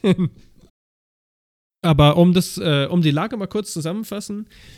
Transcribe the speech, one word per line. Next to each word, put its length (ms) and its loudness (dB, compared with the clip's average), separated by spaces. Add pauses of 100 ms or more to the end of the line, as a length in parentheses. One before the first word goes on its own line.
<laughs> 280 0 (1500)
Aber 340 4
um 160 6
das, 240 0
äh, 340 -2
um 120 0
die 80 2
Lage 260 -2
mal 100 -8
kurz 280 -8
zusammenfassen. 720 -10 (300)